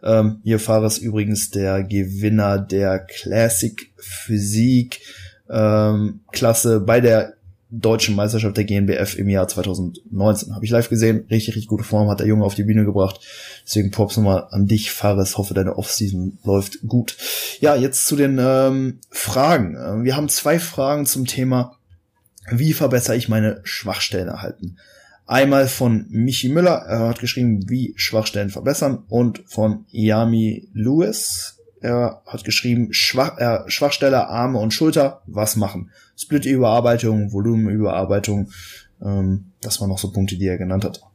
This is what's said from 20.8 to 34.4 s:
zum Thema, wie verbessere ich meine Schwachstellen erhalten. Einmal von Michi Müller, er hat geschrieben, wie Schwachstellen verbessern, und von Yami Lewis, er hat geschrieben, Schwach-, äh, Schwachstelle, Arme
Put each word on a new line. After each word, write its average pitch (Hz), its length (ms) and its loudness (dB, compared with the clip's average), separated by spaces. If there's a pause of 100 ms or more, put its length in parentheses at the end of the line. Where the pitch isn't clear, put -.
zum 131 180 -2
Thema, 127 520 -2 (720)
wie 151 220 2
verbessere 123 420 0
ich 123 120 -4
meine 110 360 0
Schwachstellen - 640 -6
erhalten. 87 480 -10 (520)
Einmal 139 400 4
von 120 420 0
Michi 127 400 0
Müller, 170 260 4 (140)
er 113 180 0
hat 117 120 -2
geschrieben, 113 500 0
wie 127 260 -2
Schwachstellen 104 540 -2
verbessern, - 580 -2
und 117 400 0
von 107 400 -2
Yami 110 840 0
Lewis, 143 840 -2 (220)
er 120 460 -2
hat - 180 -12
geschrieben, 120 480 0
Schwach-, - 460 0
äh, 117 340 0
Schwachstelle, 135 560 2
Arme 120 320 -2